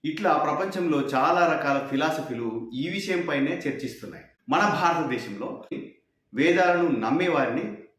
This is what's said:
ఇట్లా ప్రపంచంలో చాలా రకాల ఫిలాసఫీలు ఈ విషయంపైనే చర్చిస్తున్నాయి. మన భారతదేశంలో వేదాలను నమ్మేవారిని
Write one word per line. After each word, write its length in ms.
ఇట్లా 320
ప్రపంచంలో 640
చాలా 520
రకాల 380
ఫిలాసఫీలు 840
ఈ 140
విషయంపైనే 640
చర్చిస్తున్నాయి. 720
మన 120
భారతదేశంలో 1040
వేదాలను 540
నమ్మేవారిని 880